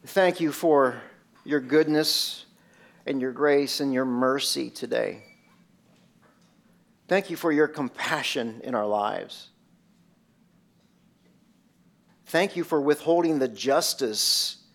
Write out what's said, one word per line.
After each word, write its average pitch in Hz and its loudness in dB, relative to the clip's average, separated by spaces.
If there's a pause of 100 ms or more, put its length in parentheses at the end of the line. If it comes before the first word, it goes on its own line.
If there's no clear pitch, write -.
thank 180 2
you 156 0
for 139 4 (460)
your 143 0
goodness 151 0 (600)
and 135 -4
your 131 -2
grace 143 2
and 139 0
your 127 0
mercy 131 0
today. 110 -4 (1800)
Thank 190 0
you 170 -6
for 170 0
your 147 4
compassion 127 -6
in 123 -6
our 107 0
lives. 104 -4 (2750)
Thank 190 0
you 175 -2
for 156 0
withholding 156 2
the 131 2
justice 120 -2 (180)